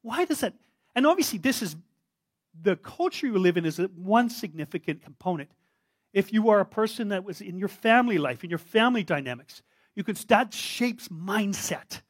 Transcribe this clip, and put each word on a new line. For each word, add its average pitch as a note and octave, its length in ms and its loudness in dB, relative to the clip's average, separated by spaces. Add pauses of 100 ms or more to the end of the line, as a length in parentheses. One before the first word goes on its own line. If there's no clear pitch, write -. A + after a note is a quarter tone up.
Why C4 240 -2
does D#4 160 -2
that? G#3+ 140 -4 (400)
And B3+ 120 4
obviously, D#4+ 320 2
this B3+ 220 0
is, D#3+ 160 -6 (840)
the F#3 140 2
culture - 500 -4
you A3 120 0
live F3+ 200 4
in E3 80 -2
is D#3 100 -4 (180)
one G#3+ 360 2
significant D#3+ 720 -8
component. D#3+ 480 -6 (640)
If G3 180 0
you A3 160 4
are G#3 120 6
a F#3+ 40 2
person A3 440 -4
that F#3+ 140 -2
was G3+ 200 -12
in F#3 160 -10
your G3+ 100 -4
family A#3 480 4
life, C#3 280 -2
in F3 40 -10
your E3+ 100 -4
family A3+ 460 2
dynamics, C3+ 580 -6 (320)
you G3+ 80 -6
can, G#3 140 -4 (120)
that A3+ 260 4
shapes - 540 -4
mindset. F#3+ 1000 -4